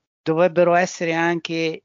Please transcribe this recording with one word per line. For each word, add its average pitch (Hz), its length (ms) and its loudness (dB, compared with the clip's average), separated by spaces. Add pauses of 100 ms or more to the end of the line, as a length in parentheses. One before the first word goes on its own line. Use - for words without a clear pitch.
(220)
dovrebbero 170 520 2
essere 175 380 0
anche 165 720 -4